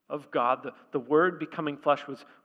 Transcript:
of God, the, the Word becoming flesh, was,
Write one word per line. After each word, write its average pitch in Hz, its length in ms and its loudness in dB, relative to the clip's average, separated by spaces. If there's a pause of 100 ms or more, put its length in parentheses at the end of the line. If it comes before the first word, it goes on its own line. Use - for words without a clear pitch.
of 143 220 -10
God, 127 320 0
the, 135 100 -10 (200)
the 143 80 -2
Word 156 380 2
becoming 156 380 -8
flesh, 143 300 0
was, 135 180 -14 (200)